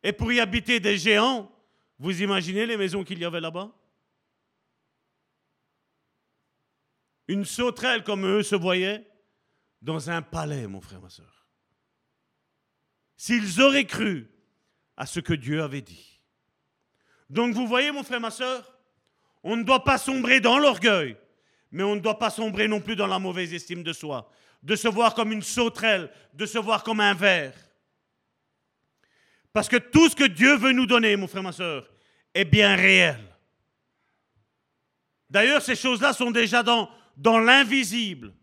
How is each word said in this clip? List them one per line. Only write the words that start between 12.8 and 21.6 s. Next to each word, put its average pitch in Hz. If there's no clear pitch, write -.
S'ils 214
auraient 269
cru 175
à 131
ce -
que 165
Dieu 147
avait 143
dit. -
Donc 226
vous 233
voyez, 254
mon 277
frère, 247
ma 226
sœur, 254
on 208
ne 233
doit 254
pas 269
sombrer 262
dans 240
l'orgueil, 190